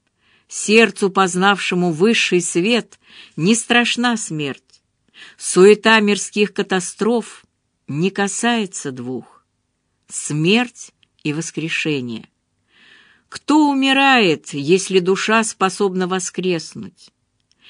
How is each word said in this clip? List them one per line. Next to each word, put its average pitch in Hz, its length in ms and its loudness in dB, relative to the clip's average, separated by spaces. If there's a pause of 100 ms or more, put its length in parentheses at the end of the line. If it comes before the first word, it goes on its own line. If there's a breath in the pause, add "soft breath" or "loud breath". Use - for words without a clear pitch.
(480)
Сердцу, 208 640 2
познавшему 185 840 0
высший 185 500 2
свет, 202 580 -2 (360 loud breath)
не 185 200 2
страшна 240 640 0
смерть. - 640 -10 (560 loud breath)
Суета 208 640 6
мирских 208 540 0
катастроф 202 920 -4 (420)
не 156 220 -2
касается 202 840 -4
двух. 127 540 -12 (640)
Смерть 185 840 -2 (320)
и 151 100 -4
воскрешение. 151 920 -6 (1000 soft breath)
Кто 294 420 2
умирает, 269 840 2
если 180 460 0
душа 190 440 0
способна 185 640 -2
воскреснуть? 180 1040 -8 (580 loud breath)